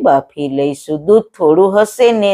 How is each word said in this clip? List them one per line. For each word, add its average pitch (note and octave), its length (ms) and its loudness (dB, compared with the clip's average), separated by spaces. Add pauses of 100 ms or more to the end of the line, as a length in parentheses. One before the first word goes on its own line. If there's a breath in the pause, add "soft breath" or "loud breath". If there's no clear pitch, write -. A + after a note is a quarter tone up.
બાફી C#3+ 480 -2
લઈશું. C#3+ 560 -6
દૂધ G#3+ 260 2
થોડું F3+ 400 2
હશે G#3+ 400 0
ને G3+ 220 0